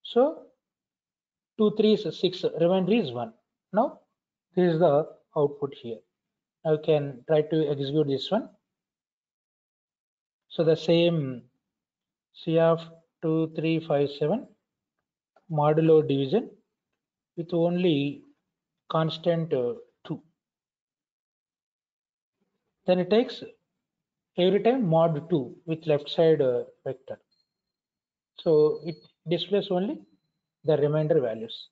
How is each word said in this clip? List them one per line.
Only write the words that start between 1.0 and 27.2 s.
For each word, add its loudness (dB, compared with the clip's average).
two 2
three 4
is -4
six, -4
remainder 2
is 0
one. -8
Now -2
this 2
is 0
the 2
output -2
here. -14
Now 0
you 0
can -2
try 2
to -2
execute -2
this -4
one. -4
So -4
the 4
same 0
C -2
of 4
two, 0
three, 0
five, 0
seven -2
modulo 4
division -2
with -10
only 0
constant, -2
uh, -2
two. -10
Then 2
it -4
takes 0
every 2
time 2
mod 2
two -2
with -8
left 0
side, 4
uh, 0
vector. -12